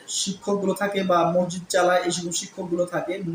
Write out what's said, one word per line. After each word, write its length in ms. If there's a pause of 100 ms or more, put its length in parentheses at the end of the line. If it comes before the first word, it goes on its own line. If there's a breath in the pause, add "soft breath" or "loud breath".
শিক্ষকগুলো 680
থাকে 280
বা 280
মসজিদ 380
চালায়, 340
এই 80
সকল 200
শিক্ষকগুলো 560
থাকে, 360 (120)